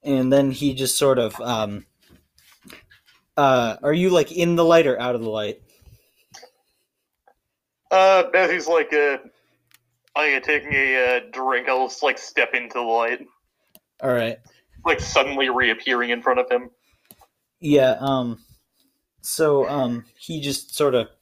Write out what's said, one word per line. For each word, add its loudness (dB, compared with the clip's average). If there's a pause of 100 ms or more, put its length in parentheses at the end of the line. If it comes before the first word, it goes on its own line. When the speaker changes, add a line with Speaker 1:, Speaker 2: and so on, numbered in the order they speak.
Speaker 1:
and 0
then 4
he -4
just -2
sort 4
of, -2
um, -6 (1500)
uh, 2
are 0
you, 2
like, 2
in 0
the 4
light 6
or 0
out -4
of -6
the -6
light? -8 (2250)
Speaker 2:
Uh, 6
Bethy's, 2
like, 0
uh, 2 (1000)
I, 0
uh, -2
taking -4
a, 2
uh, -2 (100)
drink. -4
I'll 0
just, -10
like, 0
step -2
into -6
the -4
light. -2 (760)
Speaker 1:
All -2
right. -2 (460)
Speaker 2:
Like, 0
suddenly -2
reappearing -2
in -2
front 0
of -2
him. -2 (880)
Speaker 1:
Yeah, 4
um, -4 (800)
so, 0
um, -4 (120)
he -10
just -8
sorta 0 (120)